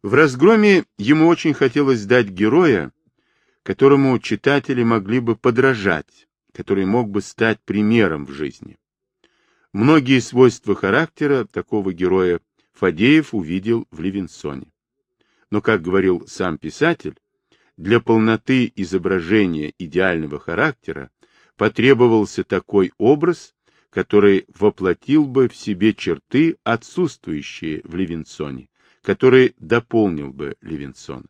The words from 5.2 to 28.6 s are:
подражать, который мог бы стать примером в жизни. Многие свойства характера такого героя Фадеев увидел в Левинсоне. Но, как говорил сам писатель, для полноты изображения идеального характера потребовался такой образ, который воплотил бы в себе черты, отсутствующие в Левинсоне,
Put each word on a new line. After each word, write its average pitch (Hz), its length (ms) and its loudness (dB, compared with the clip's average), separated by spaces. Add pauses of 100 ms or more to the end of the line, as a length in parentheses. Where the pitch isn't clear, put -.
подражать, 113 920 -2 (260)
который 98 320 -4
мог 110 240 -2
бы 101 120 -4
стать - 400 -4
примером 101 640 0
в 65 60 -20
жизни. 71 460 -12 (960)
Многие 131 460 4
свойства 120 560 2
характера 135 680 -2
такого 98 480 -6
героя 90 460 0 (340)
Фадеев 110 600 0
увидел 95 580 -4
в - 80 -20
Левинсоне. 82 720 -10 (760)
Но, 104 120 -4
как 107 200 0
говорил 90 460 -2
сам 85 300 -8
писатель, 139 580 -6 (600)
для 107 220 2
полноты 113 760 0
изображения 90 1000 -2
идеального 82 640 -4
характера 82 720 -8 (440)
потребовался 113 880 2
такой 95 540 -2
образ, 151 560 0 (380)
который 101 560 2
воплотил 104 760 -2
бы 127 220 0
в - 80 -8
себе 104 380 -2
черты, 131 720 -4
отсутствующие 85 1200 -6
в 80 120 -16
Левинсоне, 78 760 -10 (340)